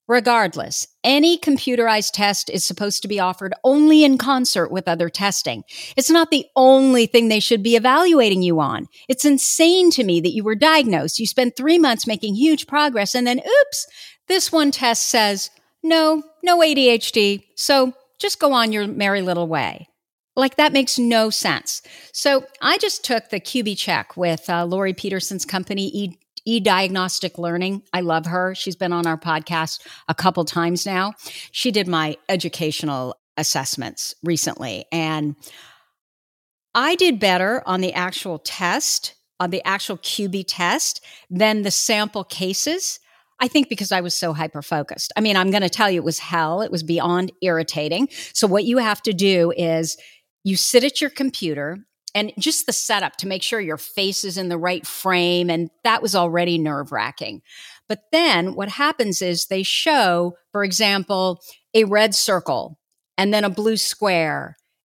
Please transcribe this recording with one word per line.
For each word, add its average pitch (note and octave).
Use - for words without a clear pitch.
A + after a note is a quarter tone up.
Regardless, A3+
any D4
computerized A#3
test G3+
is -
supposed G3+
to -
be G3+
offered F#3
only D4+
in C4+
concert B3
with F#3
other E3+
testing. D#3+
It's C4
not D#4+
the C#4+
only C4
thing A#3
they G#3+
should G#3+
be A#3
evaluating B3+
you F3
on. C#3
It's C4
insane E4
to C4
me F3
that E3
you G#3+
were G#3+
diagnosed, A#3
you A3
spent B3
three D#4
months B3+
making G#3
huge C#4+
progress, C4+
and B3
then, A#3+
oops, C#5
this F#4
one D4
test A#3
says, G#3
"No, D#4+
no F4
A D#4
D C4
H A3+
D, G3+
so C4
just -
go C#4+
on A#3
your G#3
merry G3+
little F3
way." D3+
Like, C4
that D4+
makes C4+
no A3+
sense. -
So C4+
I D4
just -
took A3+
the G#3
Q B3
B G3+
check D#3
with, E3+
uh, F3
Lori F#3+
Peterson's F#3+
company, G3
E, G3+
E A3+
Diagnostic F#3+
Learning. F3
I F#3
love E3
her. F3+
She's F#3
been F3
on E3+
our D#3+
podcast D#3+
a D#3+
couple F3+
times E3+
now. G3
She -
did G3+
my D#3
educational D3+
assessments -
recently, C3
and D#3
I C#4
did E4+
better F#3+
on F#3
the F#3
actual F3+
test, -
on F3+
the F3+
actual F#3+
Q -
B F#3+
test, F#3
than G#3+
the G3+
sample G#3
cases. A#3
I B3+
think C#4
because G3+
I F#3+
was F3
so E3+
hyper-focused. D3+
I -
mean, G#3+
I'm F#3+
gonna G3
tell G#3
you, F3+
it -
was D#3+
hell. E3+
It -
was E3
beyond F3
irritating. E3
So -
what G3+
you A#3
have A3
to A3+
do F3+
is E3
you G3
sit A#3+
at -
your C#4+
computer, F3
and G#3
just -
the B3
setup G3
to F#3+
make F#3+
sure A3+
your D#3+
face G3
is F#3
in F#3
the F3
right F3+
frame, F3
and E3
that A3+
was G3+
already F3
nerve-wracking. C#3
But G#3+
then G#3
what G3
happens A#3+
is F3
they F#3+
show, F#3
for G3+
example, F#3+
a A3
red G#3
circle, D#3+
and G3
then G#3
a G3+
blue G#3+
square, D#3+